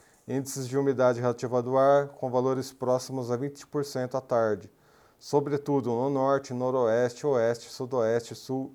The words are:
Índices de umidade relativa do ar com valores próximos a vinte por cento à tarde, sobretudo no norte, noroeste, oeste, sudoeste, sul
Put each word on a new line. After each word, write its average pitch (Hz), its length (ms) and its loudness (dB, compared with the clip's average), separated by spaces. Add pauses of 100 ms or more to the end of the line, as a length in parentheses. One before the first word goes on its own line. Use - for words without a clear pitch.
(260)
Índices 131 400 -6
de 131 120 -2
umidade 127 420 4
relativa 120 400 0
do 127 160 0
ar 139 320 6
com 131 220 -8
valores 131 420 0
próximos 127 580 -2
a 120 60 -2
vinte 143 300 -8
por 147 180 -4
cento 127 320 -6
à 131 60 -4
tarde, 107 500 0 (460)
sobretudo 143 720 0
no 120 180 0
norte, 135 460 0
noroeste, 123 720 0
oeste, 120 440 0
sudoeste, 120 640 -2
sul 135 400 -8